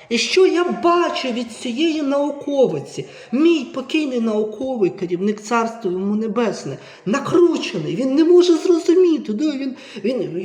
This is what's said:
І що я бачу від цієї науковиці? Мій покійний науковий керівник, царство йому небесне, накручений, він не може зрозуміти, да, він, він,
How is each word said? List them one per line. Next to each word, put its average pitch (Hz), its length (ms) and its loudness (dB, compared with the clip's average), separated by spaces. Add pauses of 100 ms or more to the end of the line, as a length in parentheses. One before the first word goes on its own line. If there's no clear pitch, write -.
І 233 80 0
що 370 300 4
я 339 160 2
бачу 330 680 0
від 240 200 -6
цієї 302 500 -2
науковиці? 269 1040 -2 (260)
Мій 311 340 2
покійний 262 540 -4
науковий 220 720 -2
керівник, 185 520 -4
царство 226 500 -2
йому 196 240 -2
небесне, 214 600 -4 (280)
накручений, 262 920 0
він 262 200 0
не 320 80 4
може 349 340 6
зрозуміти, 330 760 2
да, 302 180 -2
він, 269 240 -6 (280)
він, 185 400 -4